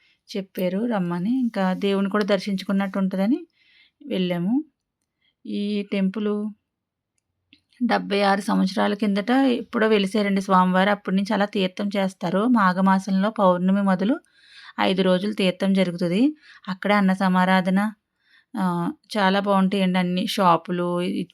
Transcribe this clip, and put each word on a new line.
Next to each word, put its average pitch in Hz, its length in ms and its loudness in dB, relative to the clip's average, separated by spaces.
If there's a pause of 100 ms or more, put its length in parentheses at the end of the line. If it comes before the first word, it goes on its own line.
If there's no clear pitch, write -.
(300)
చెప్పారు 190 560 -4
రమ్మని. 190 540 -2
ఇంకా 196 340 -2
దేవుని 196 360 -2
కూడా 208 160 0
దర్శించుకున్నట్టు 196 760 -2
ఉంటుందని 196 400 0 (680)
వెళ్ళాము. 185 560 -2 (800)
ఈ 202 460 -4
టెంపుల్ 202 400 -2 (1500)
డెబ్బై 202 380 0
ఆరు 196 200 2
సంవత్సరాల 202 520 0
కిందట 202 380 -2
ఎప్పుడో 247 560 0
వెలిసారండి 202 540 2
స్వామివారు. 185 480 2
అప్పటి 202 260 -2
నుంచి 202 180 0
అలా 196 120 2
తీర్థం 202 520 -4
చేస్తారు. 190 500 -2
మాఘమాసంలో 190 800 2
పౌర్ణమి 190 520 2
మొదలు 196 340 0 (640)
ఐదు 196 220 0
రోజులు 185 320 0
తీర్థం 196 400 0
జరుగుతుంది. 185 640 0 (320)
అక్కడే 196 260 -2
అన్న 190 200 4
సమారాధన, 185 640 2 (800)
ఆ, 175 340 -2 (260)
చాలా 196 220 2
బాగుంటాయండి 190 600 2
అన్ని 180 280 -2
షాపులు, 175 720 0
ఈ 190 320 -4